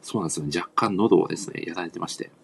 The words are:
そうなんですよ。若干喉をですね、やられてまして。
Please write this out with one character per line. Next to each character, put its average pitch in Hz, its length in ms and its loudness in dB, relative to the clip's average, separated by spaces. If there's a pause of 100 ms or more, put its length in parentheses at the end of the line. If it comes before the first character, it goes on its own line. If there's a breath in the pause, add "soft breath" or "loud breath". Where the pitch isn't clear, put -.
そ - 180 -4
う - 40 -2
な 82 40 -2
ん - 20 0
で - 60 -4
す 82 60 -6
よ。 73 60 -4
若 80 280 -4
干 104 220 2
喉 98 220 8
を - 100 2
で - 80 -6
す - 140 -10
ね、 - 160 -8
や 85 80 -8
ら 90 100 -6
れ 82 60 -8
て 90 80 -10
ま 85 100 -6
し - 80 -8
て。 - 140 -10 (140)